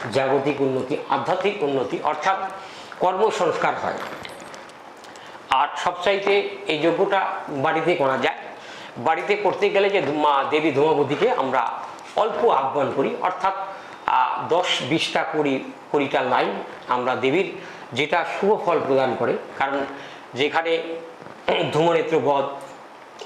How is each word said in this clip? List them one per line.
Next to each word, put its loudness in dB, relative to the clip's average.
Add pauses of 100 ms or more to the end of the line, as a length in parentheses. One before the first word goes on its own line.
(120)
জাগতিক 2
উন্নতি, 0 (140)
আধ্যাত্মিক 0
উন্নতি, 0 (140)
অর্থাৎ 0 (640)
কর্মসংস্কার 2
হয়। -4 (1500)
আর 4 (160)
সবচাইতে 2 (320)
এই 0
যজ্ঞটা 2 (280)
বাড়িতে 0
করা 2
যায়। -2 (580)
বাড়িতে 2
করতে 2
গেলে 4
যে 2 (240)
মা 6 (160)
দেবী 2
ধূমাবতীকে 4 (140)
আমরা 2 (540)
অল্প 0 (200)
আহ্বান 0
করি, 2 (180)
অর্থাৎ, 0 (520)
আহ, 2
দশ, 4 (220)
বিশটা, 2
কুড়ি, 2 (360)
কুড়িটা 2
লাইন 2 (380)
আমরা 0
দেবীর, 2 (440)
যেটা 0 (100)
শুভ 2 (140)
ফল 2
প্রদান 4 (100)
করে। 2 (240)
কারণ 0 (560)
যেখানে 0 (1000)
ধূমনেত্র 4
বধ, 4 (800)